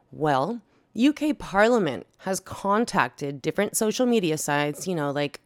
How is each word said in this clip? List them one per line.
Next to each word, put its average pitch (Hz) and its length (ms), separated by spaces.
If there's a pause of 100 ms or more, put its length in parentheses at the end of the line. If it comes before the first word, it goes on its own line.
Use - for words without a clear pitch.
(120)
Well, 147 480 (320)
U 269 220
K 294 180
Parliament 196 760 (120)
has 190 200
contacted 147 1040
different 202 380
social 220 260
media 190 320
sites, 147 500
you 185 80
know, 147 160
like 143 360